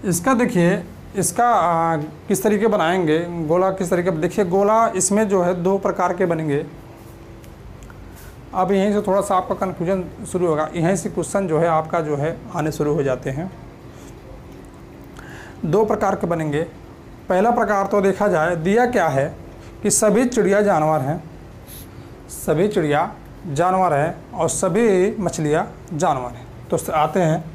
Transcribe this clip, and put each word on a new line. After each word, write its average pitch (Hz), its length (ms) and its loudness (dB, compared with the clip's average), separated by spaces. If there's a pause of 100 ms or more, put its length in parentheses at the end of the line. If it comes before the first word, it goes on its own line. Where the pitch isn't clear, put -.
इसका 208 300 2
देखिए, 180 500 2 (320)
इसका, 233 340 2
आ, 165 460 2
किस 156 460 -4
तरीके 214 240 2
बनाएंगे, 170 800 2
गोला 180 240 4
किस 190 200 -4
तरीके, 175 200 2
देखिए 160 340 0
गोला 202 440 4
इसमें 202 400 0
जो 190 140 2
है 180 200 0
दो 190 160 2
प्रकार 185 360 0
के 185 120 0
बनेंगे। 160 400 -2 (1900)
अब 185 180 2
यहीं 202 200 4
से 208 80 2
थोड़ा 196 200 2
सा 185 160 0
आपका 185 180 0
confusion 185 500 -2 (280)
शुरू 175 140 0
होगा, 156 300 2
यहीं 175 200 2
से 185 140 -4
question 185 380 -2
जो 156 100 2
है 170 100 4
आपका 160 320 0
जो 151 160 -2
है 151 220 -2 (180)
आने 156 160 0
शुरू 147 220 0
हो 151 80 0
जाते 131 280 -2
हैं। 160 220 -6 (2000)
दो 185 200 4
प्रकार 208 300 0
के 202 120 -4
बनेंगे। 156 360 -2 (680)
पहला 196 220 4
प्रकार 208 360 2
तो 202 140 2
देखा 196 280 2
जाए, 170 280 2
दिया 196 300 4
क्या 208 220 2
है 139 280 0 (460)
कि 208 80 2
सभी 214 340 4
चिड़िया 208 360 4
जानवर 156 400 2
हैं, 147 240 -4 (1040)
सभी 175 400 0
चिड़िया 160 460 2 (320)
जानवर 175 480 2
हैं 156 380 -2
और 165 160 0
सभी 196 720 2
मछलियाँ 165 500 0 (220)
जानवर 139 360 0
हैं। - 160 -16 (240)
तो 175 60 2
स-, - 140 -4
आते 156 300 2
हैं 165 240 2 (100)